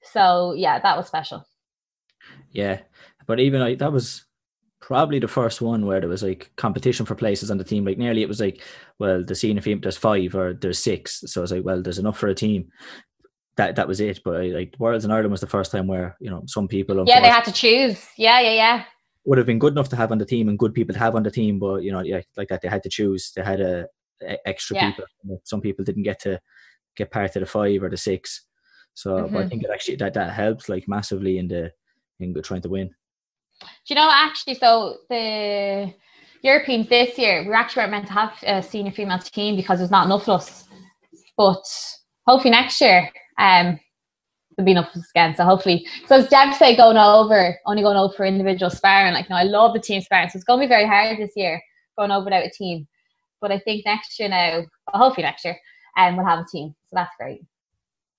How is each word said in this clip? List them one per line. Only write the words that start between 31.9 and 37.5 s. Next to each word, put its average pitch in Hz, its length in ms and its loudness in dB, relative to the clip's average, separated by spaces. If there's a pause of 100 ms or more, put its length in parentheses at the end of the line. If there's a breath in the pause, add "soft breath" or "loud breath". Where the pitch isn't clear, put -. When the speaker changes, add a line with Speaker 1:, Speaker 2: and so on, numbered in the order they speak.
Speaker 2:
in 90 120 -10
the 80 100 -8
trying 90 200 -10
to 87 60 -10
win. 95 200 -6 (720 soft breath)
Speaker 1:
Do - 60 -20 (220 soft breath)
you 285 80 -4
know, 311 140 4
actually, 294 440 0
so 226 440 2 (120)
the 202 840 -4 (500 soft breath)
Europeans 262 460 2
this 240 300 2
year, 196 260 2
we 202 80 -6